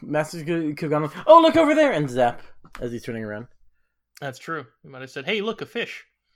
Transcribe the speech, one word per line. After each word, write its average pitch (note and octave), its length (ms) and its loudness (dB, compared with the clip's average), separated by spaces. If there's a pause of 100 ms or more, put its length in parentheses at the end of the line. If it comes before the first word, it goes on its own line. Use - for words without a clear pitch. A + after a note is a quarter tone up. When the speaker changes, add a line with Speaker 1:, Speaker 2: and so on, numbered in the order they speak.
Speaker 1:
Masters D3+ 440 -4
could, D#3 340 -4
could D#3+ 120 -6
have D3+ 120 0 (100)
gone, F#3 140 -14
"Oh, E4 160 10
look D#4+ 140 4
over D#4 180 4
there," D4 180 4
and D3+ 160 0
zap A#2+ 320 0 (400)
as B2 100 -6
he's A#2 120 -10
turning A2+ 200 -8
around. G#2+ 260 -10 (680)
Speaker 2:
That's C#3 200 -12
true. D#3+ 260 -10 (180)
He D3+ 60 -20
might C3 140 -16
have C3 80 -14
said, C#3 160 -10
"Hey, G3+ 160 -2
look, G#3+ 180 -6
a - 60 -8
fish." - 380 -10 (300)